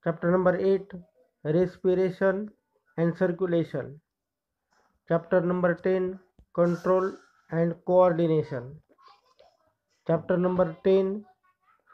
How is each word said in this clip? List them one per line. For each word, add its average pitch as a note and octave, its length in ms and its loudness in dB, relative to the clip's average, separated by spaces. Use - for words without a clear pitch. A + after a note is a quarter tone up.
Chapter E3+ 260 -2
number F3+ 260 2
eight, F#3+ 340 -2
respiration F#3 1040 0
and E3+ 220 0
circulation। E3+ 800 -2
Chapter E3+ 320 0
number F3 340 0
ten, F#3 460 -2
control F3+ 580 0
and E3+ 240 -2
coordination। D#3+ 920 2
Chapter E3+ 300 -2
number F3+ 480 0
ten, G3 400 2